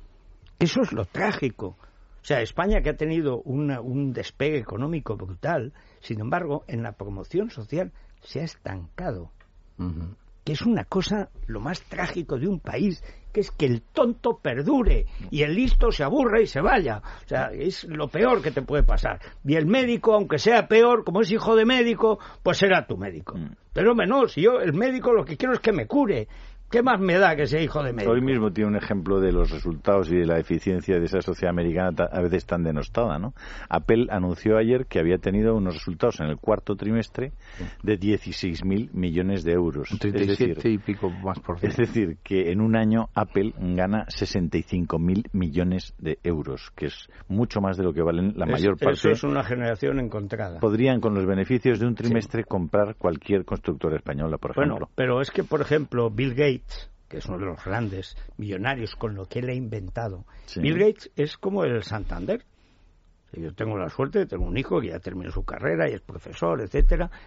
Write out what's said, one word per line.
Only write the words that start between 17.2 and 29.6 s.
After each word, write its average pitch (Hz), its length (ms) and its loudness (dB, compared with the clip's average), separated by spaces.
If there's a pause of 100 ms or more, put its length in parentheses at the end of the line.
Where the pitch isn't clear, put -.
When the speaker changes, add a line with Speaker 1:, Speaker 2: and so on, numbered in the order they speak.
Speaker 1:
O - 20 -20
sea, 127 260 -2
es 165 300 -4
lo 151 240 -6
peor 214 340 2
que 147 80 -2
te 135 140 -4
puede 143 180 2
pasar. - 380 4 (240)
Y 143 120 2
el 156 120 2
médico, 226 480 4
aunque 165 240 2
sea 226 280 6
peor, 233 360 8
como 185 180 2
es 190 100 2
hijo 220 240 2
de 220 100 6
médico, 226 520 4 (240)
pues 180 160 2
será 185 300 4
tu 107 100 -6
médico. 90 400 -10
Speaker 3:
Mm. 80 140 -8 (220)
Speaker 1:
Pero 196 180 4
hombre, 214 160 2
no, 254 200 4
si - 140 -2
yo, 247 180 6
el 254 140 0
médico 247 400 2
lo 190 120 4
que 147 120 -10
quiero 254 160 0
es 226 60 0
que 220 140 2
me 131 120 0
cure. 180 420 0 (400)
¿Qué 240 140 2
más 240 180 4
me 185 140 2
da 180 220 6
que 147 100 0
sea 147 160 0
hijo 151 220 -2
de 127 100 -2
médico? 113 180 0
Speaker 3:
Hoy 123 100 4
mismo 123 300 2
tiene 104 200 2
un 104 40 2
ejemplo 98 440 0
de 95 120 4
los 87 200 4
resultados 82 600 0